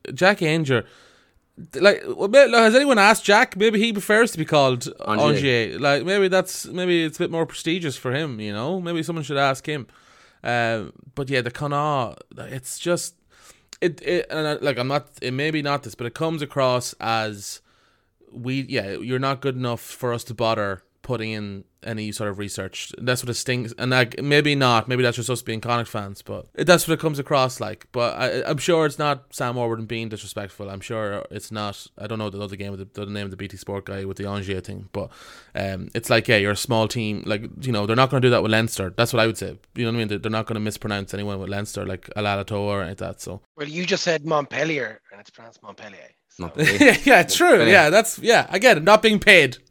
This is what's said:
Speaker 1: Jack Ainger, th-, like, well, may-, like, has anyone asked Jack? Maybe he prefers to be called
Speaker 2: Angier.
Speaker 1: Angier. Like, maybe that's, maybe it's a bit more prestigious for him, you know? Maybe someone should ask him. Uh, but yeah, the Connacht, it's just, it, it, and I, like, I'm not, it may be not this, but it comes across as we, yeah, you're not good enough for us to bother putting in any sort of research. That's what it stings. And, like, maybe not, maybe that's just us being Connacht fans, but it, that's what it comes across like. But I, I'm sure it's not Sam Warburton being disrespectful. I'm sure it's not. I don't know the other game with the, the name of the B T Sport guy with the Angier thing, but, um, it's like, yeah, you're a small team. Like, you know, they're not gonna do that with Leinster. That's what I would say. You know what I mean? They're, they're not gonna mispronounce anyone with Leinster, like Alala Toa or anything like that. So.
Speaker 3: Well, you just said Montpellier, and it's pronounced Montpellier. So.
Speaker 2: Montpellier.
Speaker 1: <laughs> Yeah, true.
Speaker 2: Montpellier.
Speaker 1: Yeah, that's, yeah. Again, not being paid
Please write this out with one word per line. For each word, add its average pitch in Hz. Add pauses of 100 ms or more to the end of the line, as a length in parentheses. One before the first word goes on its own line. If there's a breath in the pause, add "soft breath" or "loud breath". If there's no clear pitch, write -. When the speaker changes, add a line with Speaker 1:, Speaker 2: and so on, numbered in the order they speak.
(140)
Speaker 1:
Jack 185
Ainger, 151 (880 soft breath)
th-, -
like, 202
well, -
may-, 262
like, 233
has 220
anyone 269
asked 208
Jack? 214
Maybe 214
he 226
prefers 214
to -
be 156
called 131 (180)
Speaker 2:
Angier. 127
Speaker 1:
Angier. 87
Like, 139
maybe 190
that's, 185
maybe 175
it's 156
a 180
bit -
more 165
prestigious 165
for 123
him, 139
you 104
know? 139
Maybe 170
someone 165
should 147
ask 139
him. 147 (580 soft breath)
Uh, 117 (280)
but -
yeah, 131
the 120
Connacht, 143 (140)
it's -
just, 170 (640 soft breath)
it, 180
it, 165
and 151
I, 151
like, 139
I'm 123
not, 139 (120)
it 127
may 147
be 156
not 143
this, 110
but 120
it 117
comes 160
across 127
as 110 (720)
we, 131
yeah, 104
you're 123
not 135
good 135
enough 123
for -
us 120
to 120
bother 104 (220)
putting 110
in 101 (180)
any 107
sort 104
of 95
research. 98
That's 123
what 123
it 120
stings. 123
And, 127
like, 127
maybe 147
not, 123
maybe 127
that's 120
just 117
us 120
being 110
Connacht 117
fans, 101
but 101
it, -
that's 170
what 160
it -
comes 151
across 131
like. 101
But 120
I, 117
I'm 147
sure 160
it's 131
not 147
Sam 123
Warburton 113
being 113
disrespectful. 101
I'm 98
sure 104
it's -
not. 104 (120)
I 104
don't 110
know 107
the 98
other 101
game 101
with 98
the, 101
the 101
name 101
of 98
the 92
B 98
T 98
Sport 98
guy 98
with 95
the 101
Angier 98
thing, 95
but, - (420 loud breath)
um, 95
it's 117
like, 117
yeah, 117
you're 101
a 101
small 113
team. 107
Like, 104 (180)
you 127
know, 104
they're 110
not 127
gonna 135
do 127
that 113
with 110
Leinster. 110
That's 117
what 120
I 113
would 110
say. - (160)
You 123
know 113
what 117
I -
mean? 110
They're, 101
they're 110
not 110
gonna 110
mispronounce 104
anyone 101
with 95
Leinster, 98
like 95
Alala 101
Toa 104
or 101
anything 92
like 87
that. -
So. 92 (160)
Speaker 3:
Well, 147
you 165
just 185
said 156
Montpellier, 143 (100)
and 101
it's -
pronounced 113
Montpellier. 101 (300)
So. -
Speaker 2:
Montpellier. 180
Speaker 1:
<laughs> -
Yeah, 220
true. -
Speaker 2:
Montpellier. 214
Speaker 1:
Yeah, 156
that's, 208
yeah. 196
Again, 190
not 214
being 214
paid 160 (140)